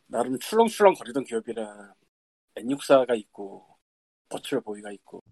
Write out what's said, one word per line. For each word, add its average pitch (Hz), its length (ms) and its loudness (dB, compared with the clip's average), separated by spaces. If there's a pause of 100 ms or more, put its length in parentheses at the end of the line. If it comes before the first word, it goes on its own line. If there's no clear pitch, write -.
나름 120 320 -2
출렁출렁 214 540 4
거리던 127 320 -6
기업이라 107 680 -8 (640)
N 117 140 -6
육사가 131 440 4
있고 98 500 -10 (640)
버추얼 - 320 -4
보이가 104 300 -12
있고. - 300 -16 (100)